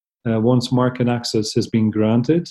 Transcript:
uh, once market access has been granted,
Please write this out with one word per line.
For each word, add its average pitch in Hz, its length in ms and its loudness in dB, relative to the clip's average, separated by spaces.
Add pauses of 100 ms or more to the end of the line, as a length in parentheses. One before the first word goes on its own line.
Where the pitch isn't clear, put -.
(280)
uh, 113 120 0
once 120 300 2
market 123 380 0
access 120 440 -2
has 113 140 -2
been 110 240 0
granted, 117 600 0